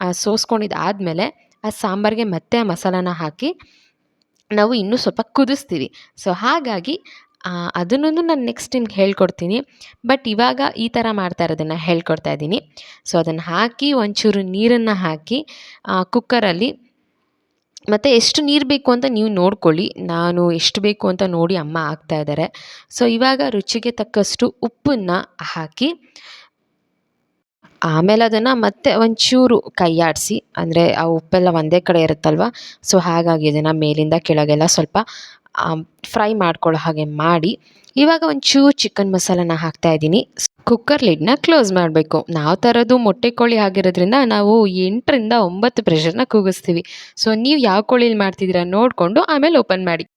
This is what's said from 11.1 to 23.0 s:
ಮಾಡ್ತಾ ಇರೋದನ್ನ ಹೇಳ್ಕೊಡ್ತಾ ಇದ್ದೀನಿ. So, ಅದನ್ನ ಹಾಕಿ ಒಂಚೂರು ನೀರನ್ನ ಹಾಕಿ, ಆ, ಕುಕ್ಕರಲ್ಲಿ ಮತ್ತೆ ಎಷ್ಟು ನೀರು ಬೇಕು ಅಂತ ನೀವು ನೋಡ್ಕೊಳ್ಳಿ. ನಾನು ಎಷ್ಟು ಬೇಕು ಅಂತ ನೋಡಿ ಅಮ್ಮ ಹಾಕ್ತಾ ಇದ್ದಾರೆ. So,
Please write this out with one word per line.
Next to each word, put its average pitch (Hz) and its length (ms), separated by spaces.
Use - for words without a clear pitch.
ಮಾಡ್ತಾ 180 340
ಇರೋದನ್ನ 156 300
ಹೇಳ್ಕೊಡ್ತಾ 165 580
ಇದ್ದೀನಿ. 151 300
So, 180 120
ಅದನ್ನ 165 240
ಹಾಕಿ 226 500
ಒಂಚೂರು 208 500
ನೀರನ್ನ 220 500
ಹಾಕಿ, 185 540
ಆ, 190 160
ಕುಕ್ಕರಲ್ಲಿ 226 880
ಮತ್ತೆ 214 200
ಎಷ್ಟು 240 320
ನೀರು 285 260
ಬೇಕು 277 240
ಅಂತ 247 160
ನೀವು 220 200
ನೋಡ್ಕೊಳ್ಳಿ. 185 720
ನಾನು 175 540
ಎಷ್ಟು 170 280
ಬೇಕು 208 280
ಅಂತ 185 140
ನೋಡಿ 175 340
ಅಮ್ಮ 156 220
ಹಾಕ್ತಾ 156 380
ಇದ್ದಾರೆ. 151 360
So, 240 120